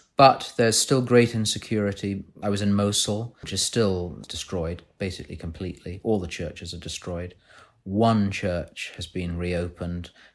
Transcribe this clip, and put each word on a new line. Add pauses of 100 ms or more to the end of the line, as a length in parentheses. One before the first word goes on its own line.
(160)
But
there's
still
great
insecurity. (180)
I
was
in
Mosul,
which
is
still
destroyed, (160)
basically
completely.
All
the
churches
are
destroyed. (480)
One
church
has
been
reopened. (240)